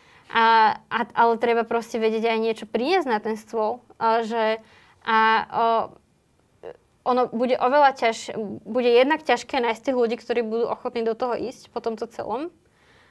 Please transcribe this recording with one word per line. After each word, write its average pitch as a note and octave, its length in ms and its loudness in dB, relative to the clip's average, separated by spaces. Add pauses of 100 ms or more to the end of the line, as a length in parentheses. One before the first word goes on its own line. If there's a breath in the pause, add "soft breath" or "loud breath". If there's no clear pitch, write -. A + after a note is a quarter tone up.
(320 soft breath)
A, A3+ 560 4
a, A3+ 120 -4 (120)
ale A#3 240 2
treba A#3 320 0
proste A3+ 320 -4
vedieť A3 320 0
aj A3 80 0
niečo A3+ 240 -4
priniesť C#4+ 480 -2
na G#3+ 80 0
ten A3 160 -6
stôl. A3 480 -6 (160)
A A3+ 240 2
že, A3 400 -2 (400 soft breath)
a, A3 140 2 (260)
o, - 220 -2 (1400)
ono B3 320 0
bude A#3+ 240 0
oveľa C#4 400 4
ťaž-, A3+ 400 -2 (240)
bude A#3+ 240 -2
jednak C4 400 4
ťažké B3 320 -2
nájsť A3+ 240 -2
tých C4 160 -2
ľudí, A#3 160 0
ktorí A#3+ 320 -4
budú A3+ 240 -4
ochotní A#3 320 -6
do A3+ 80 -2
toho A#3 240 -4
ísť - 400 -10
po - 80 -8
tomto A3+ 240 -6
celom. A#3+ 400 -8 (640 soft breath)